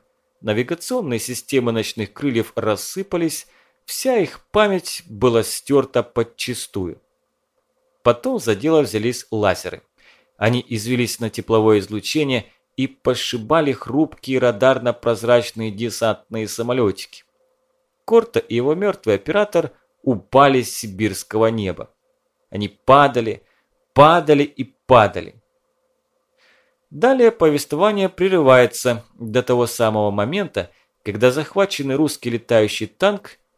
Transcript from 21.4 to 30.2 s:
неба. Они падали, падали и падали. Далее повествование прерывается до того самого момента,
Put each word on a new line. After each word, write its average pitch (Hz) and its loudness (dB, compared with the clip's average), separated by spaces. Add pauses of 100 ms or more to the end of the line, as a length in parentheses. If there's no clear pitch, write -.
неба. 104 -4 (600)
Они 104 -6
падали, 131 2 (520)
падали 147 6
и - -10 (240)
падали. 101 2 (1500)
Далее 233 4
повествование 180 0
прерывается 131 2 (100)
до 117 -4
того 120 2
самого 107 0
момента, 107 -4 (320)